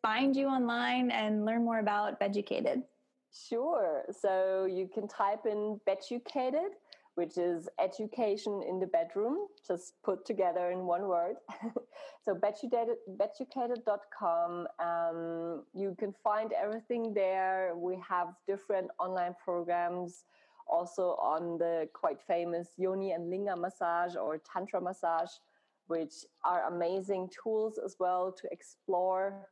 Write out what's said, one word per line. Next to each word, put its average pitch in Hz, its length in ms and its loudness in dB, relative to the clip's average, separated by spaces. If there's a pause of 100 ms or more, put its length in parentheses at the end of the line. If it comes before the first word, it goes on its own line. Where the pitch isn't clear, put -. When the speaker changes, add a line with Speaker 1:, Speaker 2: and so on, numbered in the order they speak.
Speaker 1:
find 254 320 4
you 277 100 4
online 247 640 4
and 214 340 2
learn 233 220 4
more 226 140 2
about 208 400 2
Beducated? 202 640 2 (500)
Speaker 2:
Sure. 233 800 0
So 190 600 2
you 185 220 -2
can 208 140 -4
type 214 400 0
in 208 400 -2
Beducated, 254 880 -2 (400)
which 175 240 -2
is 175 280 0 (120)
education 208 880 0
in 185 100 -2
the 190 60 2
bedroom, 208 640 0 (200)
just 175 260 -4 (100)
put 190 220 -2
together 180 440 2
in 185 160 -2
one 180 220 0
word. 175 300 0 (260)
<laughs> 226 80 -4 (520)
So 196 120 0
beducated, 226 640 0 (200)
beducated 240 680 -2
dot 202 180 0 (140)
com. 170 520 0 (120)
Um, 165 840 -2 (100)
you 190 240 -4
can 202 160 -4 (100)
find 214 300 0
everything 220 600 -2
there. 190 600 2
We 180 220 -2 (100)
have 180 200 0 (180)
different 196 440 -2 (100)
online 180 340 0 (100)
programs 175 840 -2 (420)
also 175 520 2
on 165 380 0
the 165 360 0
quite 151 280 -2
famous 175 560 -2
Yoni 185 360 0
and 170 180 -4
Linga 196 240 0
massage 175 600 0
or 139 220 -2
Tantra 185 420 -4
massage, 175 520 0 (560)
which 165 260 -2 (320)
are 175 260 4
amazing 185 580 0 (140)
tools 220 400 0
as 190 160 -6
well 180 400 2
to - 120 -10
explore 190 1000 0